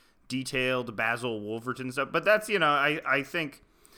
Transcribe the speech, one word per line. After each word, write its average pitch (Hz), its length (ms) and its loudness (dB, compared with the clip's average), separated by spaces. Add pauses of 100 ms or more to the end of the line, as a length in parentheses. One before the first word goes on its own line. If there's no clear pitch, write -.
(280)
detailed 127 680 -2
Basil 117 460 -2
Wolverton 117 500 -6
stuff. 135 220 -2
But 160 120 0
that's, 214 240 4
you 202 120 2
know, 156 100 4
I, 147 340 2
I 139 200 2
think 160 380 -6 (360)